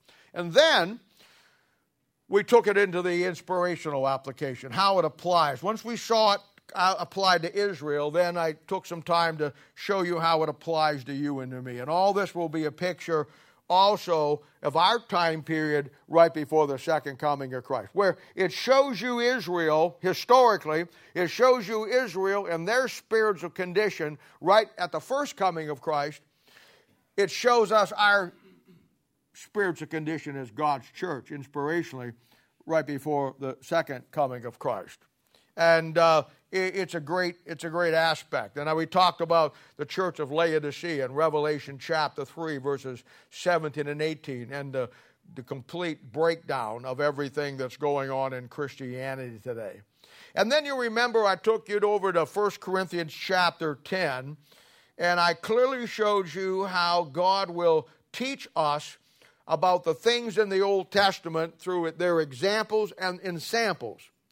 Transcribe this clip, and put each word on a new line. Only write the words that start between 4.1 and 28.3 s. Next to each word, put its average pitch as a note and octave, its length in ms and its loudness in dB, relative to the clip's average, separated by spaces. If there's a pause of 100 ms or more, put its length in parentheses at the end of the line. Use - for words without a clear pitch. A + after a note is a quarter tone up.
how G3 280 4
it D#3+ 60 2
applies. D#3 580 0
Once A3 220 -4
we A#3 100 -6
saw A3 380 2
it, G3+ 80 -2 (340)
uh, F#3 240 2
applied F3+ 420 2
to E3+ 140 -6
Israel, D3 560 -2
then F3 260 0
I D#3+ 160 -2 (140)
took F#3+ 180 -6
some E3+ 160 -10
time E3+ 360 0
to D3 160 -4 (220)
show G3 260 -2
you F3 180 -2
how E3 240 2
it D3+ 60 0
applies D3+ 560 -2
to C#3 80 -8
you C#3+ 260 -4
and B2+ 120 -10
to B2+ 100 -10
me. B2 180 -10
And C3 100 -8
all F#3+ 240 2
this F#3+ 220 -2
will E3+ 140 -4
be D#3 160 -4
a D3 60 -4
picture E3 560 -4 (420)
also F3 720 2 (220)
of C#3+ 120 -2
our G3+ 240 4
time E3 440 -2
period D3+ 480 -2 (180)
right E3 240 8
before D#3 340 2
the C3+ 100 -4
second C#3+ 420 -4
coming C#3 340 -2
of B2 100 -8
Christ, B2 300 -6
where F#3 240 2 (180)
it F3+ 160 0
shows C4 480 2
you A#3+ 200 -2
Israel F3 840 0
historically, F3+ 840 4 (280)
it F3 140 0
shows B3 400 4
you A3 180 -4
Israel G3 640 0
and E3+ 200 -2
their B3 200 2
spiritual G#3 600 0
condition F3+ 680 -2 (240)
right G3+ 260 6 (100)
at F3 140 -6
the D#3 100 -4
first C#4 360 -4
coming E3 320 -2
of D3 120 -8
Christ. D3 400 -4 (960)
It G3+ 160 2
shows A#3 400 4
us G#3+ 220 4
our G3+ 400 2 (1000)